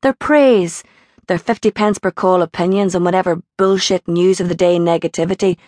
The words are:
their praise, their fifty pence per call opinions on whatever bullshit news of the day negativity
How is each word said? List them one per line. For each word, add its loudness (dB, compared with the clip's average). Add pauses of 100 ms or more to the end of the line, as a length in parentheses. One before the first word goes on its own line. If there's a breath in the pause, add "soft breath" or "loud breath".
their 0
praise, 2 (460 soft breath)
their -2
fifty -2
pence -2
per -4
call 0
opinions -2
on 0
whatever 0 (140)
bullshit 0
news 0
of -2
the -4
day 2
negativity -2 (120 soft breath)